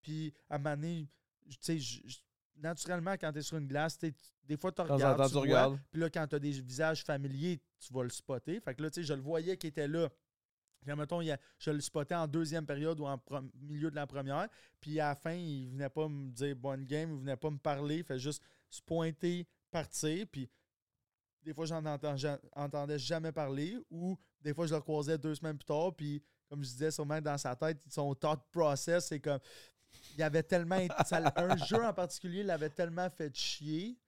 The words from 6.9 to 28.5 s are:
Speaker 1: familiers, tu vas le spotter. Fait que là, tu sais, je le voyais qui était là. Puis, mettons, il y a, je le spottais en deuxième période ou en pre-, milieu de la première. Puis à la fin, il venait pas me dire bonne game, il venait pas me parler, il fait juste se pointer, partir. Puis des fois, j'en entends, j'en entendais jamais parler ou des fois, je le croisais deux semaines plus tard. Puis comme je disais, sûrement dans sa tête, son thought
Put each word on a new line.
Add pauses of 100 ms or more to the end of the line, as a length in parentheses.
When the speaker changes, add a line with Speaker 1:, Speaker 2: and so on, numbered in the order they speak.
Speaker 1:
familiers, (180)
tu
vas
le
spotter.
Fait
que
là,
tu
sais,
je
le
voyais
qui
était
là. (720)
Puis,
mettons,
il
y
a, (200)
je
le
spottais
en
deuxième
période
ou
en
pre-, (140)
milieu
de
la
première. (340)
Puis
à
la
fin,
il
venait
pas
me
dire
bonne
game,
il
venait
pas
me
parler,
il
fait
juste (260)
se
pointer, (240)
partir.
Puis (960)
des
fois,
j'en
entends,
j'en (180)
entendais
jamais
parler (120)
ou (240)
des
fois,
je
le
croisais
deux
semaines
plus
tard.
Puis (280)
comme
je
disais,
sûrement
dans
sa
tête,
son
thought (100)